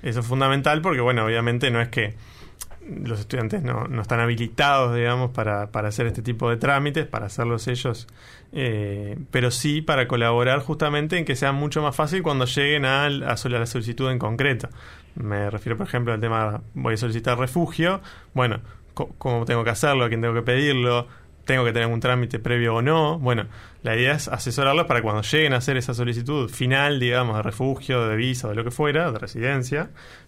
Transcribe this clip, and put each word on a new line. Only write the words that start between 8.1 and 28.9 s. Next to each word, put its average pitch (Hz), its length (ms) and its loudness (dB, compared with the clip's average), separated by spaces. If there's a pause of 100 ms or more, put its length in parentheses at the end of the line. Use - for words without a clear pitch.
eh, 104 640 -4 (140)
pero 123 200 2
sí 147 300 0
para 139 260 2
colaborar 120 520 4
justamente 151 580 0
en 165 80 0
que 143 100 -2
sea 139 160 2
mucho 143 300 0
más 147 140 0
fácil 160 260 0
cuando 143 240 2
lleguen 143 400 2
a, 135 200 4
a 135 320 -2
sol-, 120 180 -2
a 117 40 2
la 117 60 0
solicitud 120 460 -2
en 123 80 0
concreto. 113 500 0 (460)
Me 101 340 -2
refiero, 107 280 -4
por 190 100 -6
ejemplo, 120 260 -2
al 107 60 -2
tema, 110 420 0 (140)
voy 123 180 -2
a 107 40 -2
solicitar 117 420 0
refugio, 165 640 0 (340)
bueno, 120 240 2 (340)
co-, - 240 -6
¿cómo 120 280 0
tengo 120 180 0
que 113 80 0
hacerlo? 135 340 2
¿A - 40 0
quién 113 120 0
tengo 117 140 0
que 120 80 0
pedirlo? 123 640 2 (380)
¿Tengo 127 200 2
que 117 60 2
tener 117 140 2
algún 117 140 0
trámite 123 380 0
previo 117 380 2
o 117 80 2
no? 156 340 2
Bueno, 123 300 0 (340)
la 113 140 0
idea 127 180 4
es 156 140 -2
asesorarlos 139 580 2
para 123 160 2
cuando 107 220 0
lleguen 151 300 2
a 127 40 4
hacer 127 200 0
esa 127 180 -2
solicitud 120 520 -2
final, 139 520 2
digamos, 120 380 2
de 107 40 0
refugio, 123 640 0
de 110 80 0
visa, 123 340 -2
de 104 40 -4
lo 113 100 -2
que 120 60 -2
fuera, 147 420 0